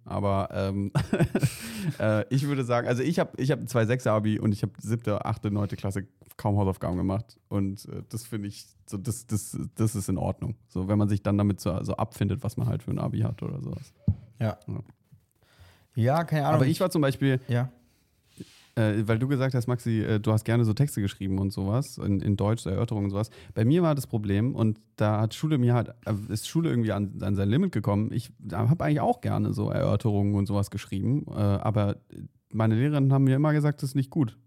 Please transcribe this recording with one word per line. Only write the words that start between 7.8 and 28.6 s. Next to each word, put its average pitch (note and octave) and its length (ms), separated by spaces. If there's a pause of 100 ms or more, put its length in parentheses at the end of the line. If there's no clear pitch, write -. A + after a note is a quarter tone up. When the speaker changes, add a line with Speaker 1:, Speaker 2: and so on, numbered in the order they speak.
Speaker 1:
äh, F#2+ 180
das A2+ 180
finde G#2 220
ich, - 180 (200)
so, G#2+ 120
das, G#2 300
das, - 300 (180)
das A2+ 200
ist G2 120
in F#2+ 100
Ordnung. F#2 380 (140)
So, F#2 180
wenn G#2 100
man G#2 120
sich G#2 120
dann G2+ 160
damit G2+ 220
so, F#2 240
so G#2 140
abfindet, - 460
was - 120
man A#2+ 120
halt G#2+ 160
für - 80
ein - 80
Abi - 220
hat A2+ 220
oder - 180
sowas. - 320 (460)
Speaker 2:
Ja. - 180 (100)
Speaker 1:
Ja. G#2+ 120 (1160)
Speaker 2:
Ja, C3+ 280
keine D3+ 220
Ahnung. D3 160
Speaker 1:
Aber C3 60
ich D#3+ 120
war F#3 120
zum D#3+ 100
Beispiel C3+ 460
Speaker 2:
Ja. A#2+ 240 (1040)
Speaker 1:
äh, G#2+ 320
weil A2+ 100
du B2+ 100
gesagt C3 280
hast, A#2 100
Maxi, A#2 380
äh, G#2+ 160
du A2 120
hast G#2+ 120
gerne A#2 200
so G#2+ 120
Texte C#3 260
geschrieben F#2+ 380
und G2 120
sowas, G#2 460
in, G2 240
in G2+ 160
Deutsch, G#2+ 240
so - 80
Erörterungen G2+ 360
und G2 60
sowas. G2+ 200 (240)
Bei A2 100
mir E3 160
war D#3 140
das C3+ 100
Problem, G#2 500
und A2 240 (180)
da G#2+ 240
hat A2 120
Schule D#3 240
mir A#2+ 160
halt, A#2+ 160 (160)
äh, A2 80 (160)
ist A2 180
Schule D#3+ 220
irgendwie A#2 220
an, G2 300
an G2 140
sein G2 140
Limit F3 220
gekommen. G#2+ 420
Ich - 180 (200)
hab A2+ 320